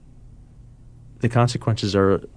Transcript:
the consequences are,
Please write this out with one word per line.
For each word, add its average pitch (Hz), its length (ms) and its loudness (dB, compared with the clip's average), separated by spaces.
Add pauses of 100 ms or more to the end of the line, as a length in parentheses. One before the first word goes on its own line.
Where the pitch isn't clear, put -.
(1200)
the 117 80 0
consequences 113 680 -2
are, 98 260 2 (140)